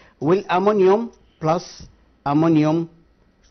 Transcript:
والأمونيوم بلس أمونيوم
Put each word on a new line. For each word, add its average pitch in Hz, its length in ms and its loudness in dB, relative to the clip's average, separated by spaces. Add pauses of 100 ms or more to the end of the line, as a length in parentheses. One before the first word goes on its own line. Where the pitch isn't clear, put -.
(200)
والأمونيوم 196 880 0 (320)
بلس 165 460 -6 (380)
أمونيوم 156 640 0 (640)